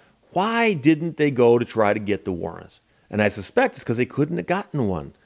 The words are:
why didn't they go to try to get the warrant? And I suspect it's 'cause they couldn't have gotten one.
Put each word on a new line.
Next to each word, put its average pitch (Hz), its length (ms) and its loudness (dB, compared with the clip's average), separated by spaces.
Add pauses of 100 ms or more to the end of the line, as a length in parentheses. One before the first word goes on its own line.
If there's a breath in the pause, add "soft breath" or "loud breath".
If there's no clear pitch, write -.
(300 soft breath)
why 226 440 0
didn't 156 420 0
they 147 160 2
go 120 260 6
to 120 60 -2
try 107 280 0
to 110 60 -2
get 101 260 -4
the 98 60 -4
warrant? 87 480 -8 (320)
And 104 120 0
I 104 60 4
suspect 247 460 0
it's - 100 -6
'cause 117 140 -2
they 127 80 0
couldn't 156 320 -4
have 175 80 -8
gotten 160 420 -2
one. 76 240 -6 (140)